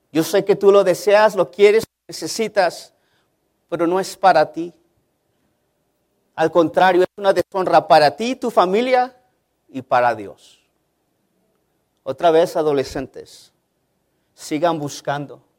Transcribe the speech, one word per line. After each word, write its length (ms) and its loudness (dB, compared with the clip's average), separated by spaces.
Yo 120 -2
sé 220 -2
que 100 0
tú 160 4
lo 120 4
deseas, 520 2
lo 160 -2
quieres, 320 4
lo 240 -20
necesitas, 880 -4
pero 160 -4
no 140 0
es 160 -8
para 360 2
ti. 220 -12
Al 160 -2
contrario, 520 2
es 120 0
una 160 0
deshonra 560 -2
para 280 4
ti, 200 -6
tu 160 -6
familia 640 0
y 120 -12
para 320 0
Dios". 480 -16
Otra 260 -2
vez, 260 2
adolescentes, 960 -6
sigan 420 -4
buscando. 640 -10